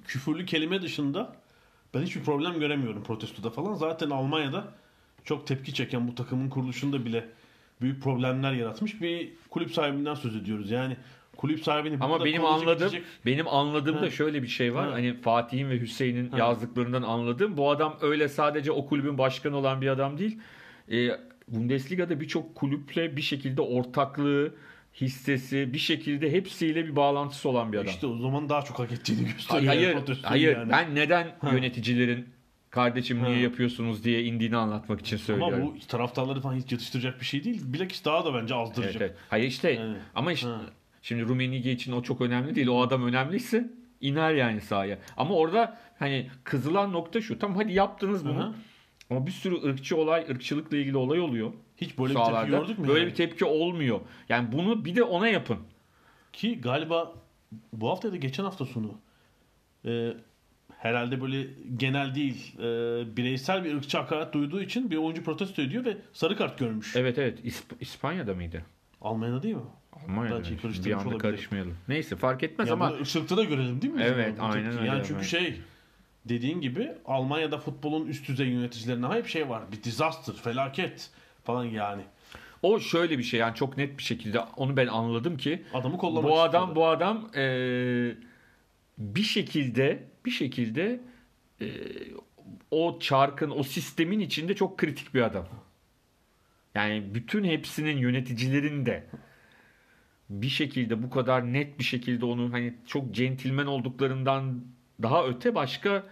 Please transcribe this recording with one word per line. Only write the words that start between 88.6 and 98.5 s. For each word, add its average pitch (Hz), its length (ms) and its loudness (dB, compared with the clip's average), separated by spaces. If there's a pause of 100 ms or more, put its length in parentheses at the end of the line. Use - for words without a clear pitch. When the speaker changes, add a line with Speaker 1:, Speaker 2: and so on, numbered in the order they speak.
Speaker 2:
bir 107 240 -2
şekilde, 143 840 0 (220)
bir 247 40 -2
şekilde, 151 720 -2 (600)
e, 214 60 -6 (1040)
o 165 300 2
çarkın, 143 500 4
o 139 120 -2
sistemin 165 580 0
içinde 165 340 -2
çok 190 240 0
kritik - 360 -2
bir 127 80 6
adam. 104 240 -2 (1300)
Yani 104 400 0
bütün 156 300 -2
hepsinin, 156 520 -2
yöneticilerin 131 880 0